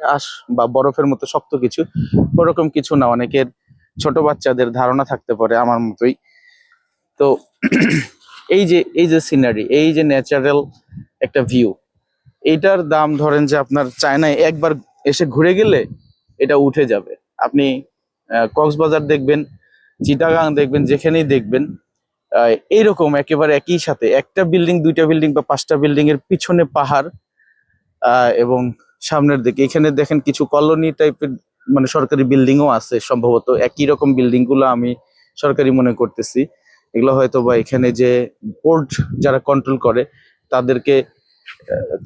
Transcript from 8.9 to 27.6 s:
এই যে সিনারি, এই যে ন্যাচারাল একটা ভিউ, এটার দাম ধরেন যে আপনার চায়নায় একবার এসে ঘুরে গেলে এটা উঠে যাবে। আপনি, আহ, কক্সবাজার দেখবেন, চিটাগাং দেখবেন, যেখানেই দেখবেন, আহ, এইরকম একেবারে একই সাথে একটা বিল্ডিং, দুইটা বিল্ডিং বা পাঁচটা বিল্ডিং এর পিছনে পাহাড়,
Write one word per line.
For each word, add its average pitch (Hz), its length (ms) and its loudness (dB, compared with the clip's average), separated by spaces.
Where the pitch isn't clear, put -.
এই 165 120 2
যে 160 140 2
সিনারি, 123 500 0
এই 151 220 2
যে 156 100 0
ন্যাচারাল 143 560 0
একটা 135 220 -2
ভিউ, 120 280 0
এটার 180 460 2
দাম 151 280 2
ধরেন 147 300 2
যে 143 100 0
আপনার 139 300 -2
চায়নায় 147 380 0
একবার 160 360 0
এসে 143 220 0
ঘুরে 151 280 2
গেলে 196 260 2
এটা 139 160 2
উঠে 139 300 2
যাবে। 101 260 -2
আপনি, 139 280 0
আহ, 113 240 0
কক্সবাজার 151 520 0
দেখবেন, 143 340 0
চিটাগাং 160 540 0
দেখবেন, 143 300 0
যেখানেই 156 400 0
দেখবেন, 127 380 0
আহ, 117 200 4
এইরকম 196 460 2
একেবারে 151 400 0
একই 170 220 -2
সাথে 143 340 -4
একটা 139 320 0
বিল্ডিং, 175 380 0
দুইটা 165 240 2
বিল্ডিং 156 260 2
বা 143 100 0
পাঁচটা - 340 -2
বিল্ডিং 147 340 2
এর 143 80 0
পিছনে 175 360 0
পাহাড়, 143 440 -2